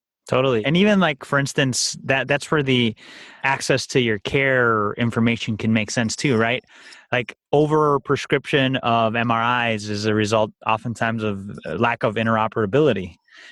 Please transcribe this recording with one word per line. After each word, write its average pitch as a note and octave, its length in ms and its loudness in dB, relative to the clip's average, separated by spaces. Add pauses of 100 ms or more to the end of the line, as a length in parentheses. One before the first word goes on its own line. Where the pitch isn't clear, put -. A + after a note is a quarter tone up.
(260)
Totally. B2 380 2
And C#3 100 0
even, G3 260 4
like, D#3 220 0
for - 160 0
instance, C#3 640 -2
that, C3+ 260 -2
that's C#3+ 220 -2
where D#3 120 2
the B2 320 2 (480)
access C3+ 460 0
to C3+ 120 2
your A2 200 0
care B2 720 0
information A#2 640 -2
can A2 160 0
make G#2+ 160 0
sense A2+ 260 -2
too, B2+ 220 0
right? A2+ 260 -2 (480)
Like, B2 240 -4 (160)
overprescription C#3+ 1300 2
of A#2 340 2
M A#2+ 140 0
R A#2 400 0
Is G#2 200 -6
is G#2 160 -4
a G#2+ 80 2
result G#2+ 360 2 (160)
oftentimes A2+ 560 -2
of, G2+ 280 -6 (160)
uh, D2+ 80 -6
lack A#2 300 0
of A2 100 -2
interoperability. A2 1040 0 (360)